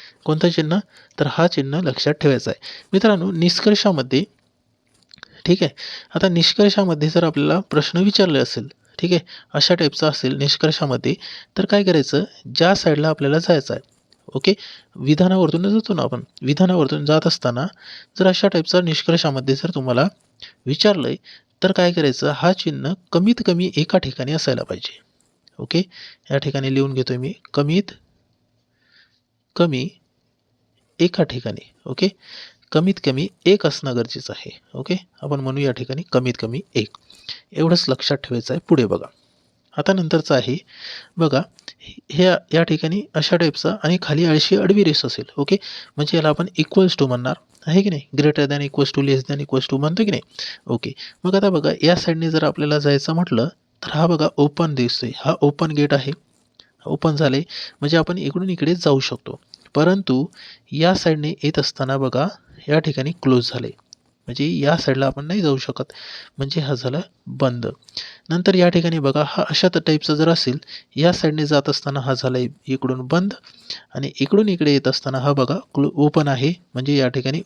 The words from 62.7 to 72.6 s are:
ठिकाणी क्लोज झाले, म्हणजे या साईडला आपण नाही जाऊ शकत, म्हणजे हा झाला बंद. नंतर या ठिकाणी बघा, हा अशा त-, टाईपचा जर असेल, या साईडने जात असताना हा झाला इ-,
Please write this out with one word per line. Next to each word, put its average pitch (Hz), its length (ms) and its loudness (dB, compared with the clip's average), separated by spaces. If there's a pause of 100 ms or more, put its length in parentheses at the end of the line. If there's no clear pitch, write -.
ठिकाणी 147 320 -2 (120)
क्लोज 127 300 2
झाले, 117 180 -8 (580)
म्हणजे 131 220 -4
या 156 260 2
साईडला 135 300 0
आपण 139 180 -4
नाही 180 160 -2
जाऊ 147 160 2
शकत, - 360 -8 (460)
म्हणजे 139 220 -4
हा 143 140 -2
झाला 127 260 -4 (320)
बंद. 127 340 -2 (640)
नंतर 180 240 2
या 180 140 6
ठिकाणी 170 300 2
बघा, 139 280 2
हा - 240 -2
अशा 175 180 2
त-, 175 180 0
टाईपचा 151 280 0
जर 160 140 2
असेल, 156 300 0 (380)
या 160 160 4
साईडने 151 340 -2
जात 143 220 2
असताना 143 320 -4
हा 131 140 -2
झाला 127 240 -2
इ-, 123 100 -2 (180)